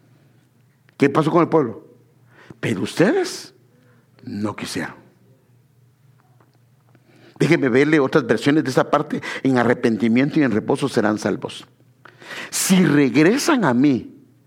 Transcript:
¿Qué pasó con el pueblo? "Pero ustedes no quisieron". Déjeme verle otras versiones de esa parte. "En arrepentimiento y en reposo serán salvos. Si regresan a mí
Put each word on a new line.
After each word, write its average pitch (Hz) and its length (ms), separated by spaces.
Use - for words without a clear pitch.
¿Qué 139 120
pasó 156 220
con 170 120
el 151 60
pueblo? 135 380
"Pero 113 240
ustedes 285 720
no 104 320
quisieron". - 400
Déjeme 147 300
verle 147 320
otras 131 260
versiones 139 380
de 127 60
esa 143 200
parte. 151 320
"En 131 140
arrepentimiento 120 840
y - 20
en 131 80
reposo 123 380
serán 107 320
salvos. - 480
Si 185 340
regresan 156 800
a 131 100
mí 127 380